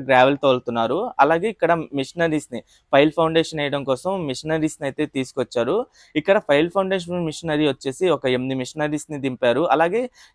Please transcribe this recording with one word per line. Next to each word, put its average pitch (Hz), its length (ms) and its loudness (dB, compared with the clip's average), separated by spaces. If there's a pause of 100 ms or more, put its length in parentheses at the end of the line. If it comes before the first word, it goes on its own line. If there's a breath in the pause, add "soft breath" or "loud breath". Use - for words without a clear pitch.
గ్రావెల్ 131 380 4
తోలుతున్నారు. 123 600 0 (220)
అలాగే 165 280 2
ఇక్కడ 170 240 0 (220)
మిషనరీస్‌ని, 147 680 -4 (320 soft breath)
ఫైల్ 147 200 6
ఫౌండేషన్ 160 480 0
వేయడం 143 240 -4
కోసం 135 280 -2 (120)
మిషనరీస్‌ని 156 600 -4
అయితే 147 260 -4
తీసుకొచ్చారు. 131 640 -4 (380 soft breath)
ఇక్కడ 165 240 2
ఫైల్ 151 320 2
ఫౌండేషన్ 180 560 -4
మిషనరీ 156 400 -2
వచ్చేసి 139 420 -2
ఒక 139 180 0
ఎనిమిది 127 320 0
మిషనరీస్‌ని 151 600 -6
దింపారు. 127 500 0
అలాగే 175 320 2 (320 soft breath)